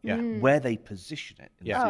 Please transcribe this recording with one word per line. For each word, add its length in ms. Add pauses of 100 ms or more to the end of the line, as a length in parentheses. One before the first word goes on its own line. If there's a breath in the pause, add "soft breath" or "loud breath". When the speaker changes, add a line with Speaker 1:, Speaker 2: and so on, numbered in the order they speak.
Speaker 1:
Yeah. 160
Speaker 2:
Mm. 240
Speaker 3:
where 180
they 160
position 640
it 120 (100)
in 60
Speaker 1:
Yeah. 100
Speaker 3:
the 20 (100)